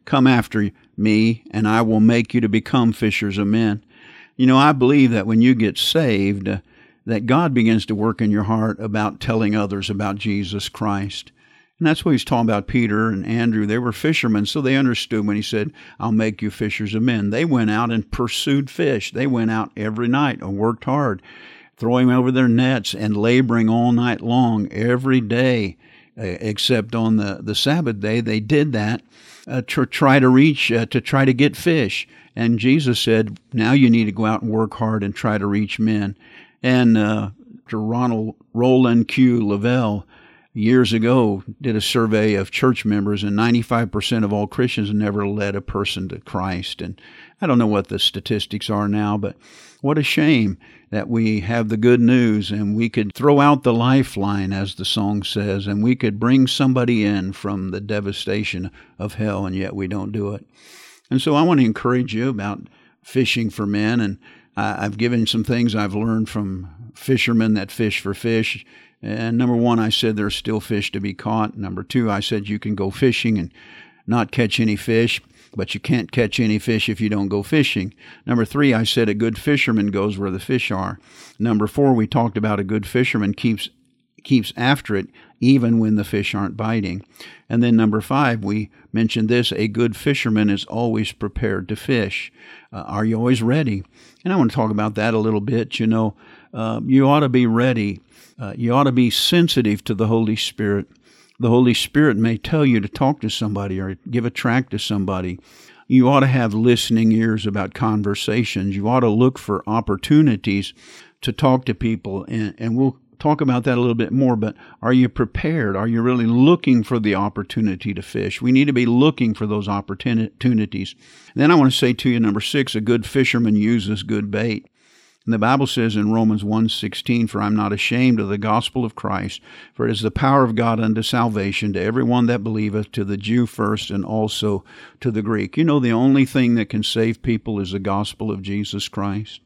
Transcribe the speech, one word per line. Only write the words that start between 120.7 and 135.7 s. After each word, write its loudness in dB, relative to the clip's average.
Then 4
I 6
want 6
to -2
say 2
to -2
you, 2
number 0
six, -2
a -2
good 0
fisherman 0
uses 0
good -4
bait. -4
And 0
the 0
Bible 2
says -2
in 0
Romans 2
one 0
sixteen, -4
"For -6
I'm -2
not 0
ashamed 2
of -2
the -4
gospel -2
of -6
Christ, -6
for -2
it 0
is -4
the -2
power 2
of 0
God 0
unto 0
salvation -2
to -4
everyone 0
that 0
believeth, -4
to -4
the -4
Jew 0
first -4
and -4
also -4
to -4
the -2
Greek." -4
You 2
know, 2